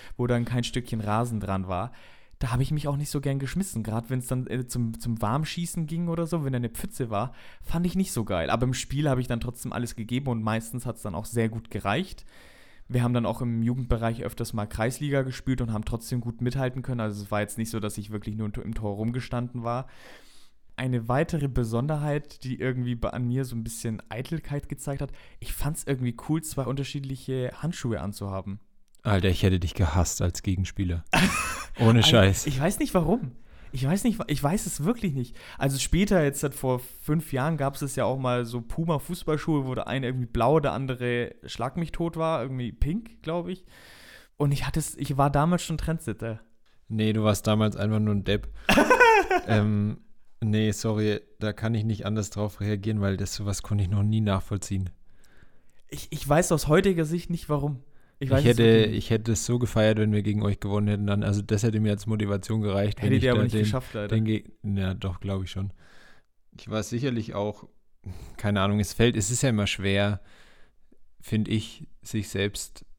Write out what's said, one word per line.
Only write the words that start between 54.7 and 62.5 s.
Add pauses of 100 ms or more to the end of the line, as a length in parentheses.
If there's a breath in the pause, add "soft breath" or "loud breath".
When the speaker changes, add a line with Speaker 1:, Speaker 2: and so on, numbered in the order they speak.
Speaker 1:
Ich,
ich
weiß
aus
heutiger
Sicht
nicht,
warum. (360 soft breath)
Ich
Speaker 2:
Ich
Speaker 1:
weiß
es
Speaker 2:
hätte,
Speaker 1:
wirklich
nicht.
Speaker 2:
ich
hätte
es
so
gefeiert,
wenn
wir
gegen
euch
gewonnen
hätten
dann.
Also
das
hätte
mir
als
Motivation